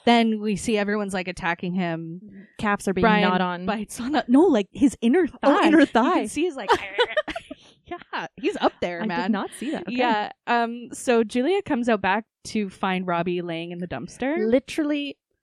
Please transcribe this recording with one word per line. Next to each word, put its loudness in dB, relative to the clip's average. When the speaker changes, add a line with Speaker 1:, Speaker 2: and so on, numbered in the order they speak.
Speaker 1:
Then 4
we -2
see -2
everyone's, -2
like, -4
attacking -4
him. -6
Speaker 2:
Calves -2
are 0
being 2
Speaker 1:
Brian 4
Speaker 2:
gnawed 2
on. -2
Speaker 1:
bites -6
on -4
the, 0
no, 6
like, 4
his 2
inner 4
Speaker 2:
Oh, 6
Speaker 1:
thigh. 4
Speaker 2:
inner 6
Speaker 1:
You 8
can 2
Speaker 2:
thigh. 2
Speaker 1:
see -4
he's -4
like, -8
<laughs> -4
yeah, -10
he's -4
up 2
there, -4
Speaker 2:
I -6
did -4
Speaker 1:
man. -2
Speaker 2:
not -2
see -6
that. -6
Okay. -8
Speaker 1:
Yeah. 0
Um. -2
So 2
Julia 0
comes -2
out 2
back 0
to -4
find -4
Robbie -2
laying -8
in -10
the -8
dumpster. -4
Speaker 2:
Literally -2